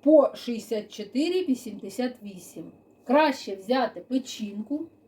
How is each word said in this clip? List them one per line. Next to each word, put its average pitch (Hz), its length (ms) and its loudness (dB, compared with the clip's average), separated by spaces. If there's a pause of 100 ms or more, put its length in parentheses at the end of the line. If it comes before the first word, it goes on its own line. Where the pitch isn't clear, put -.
По 285 320 8
шістдесят 220 580 -6
чотири 330 520 -2
вісімдесят 247 680 -4 (100)
вісім. 180 420 -16 (400)
Краще 262 520 2
взяти 233 440 -2
печінку 247 840 -6 (220)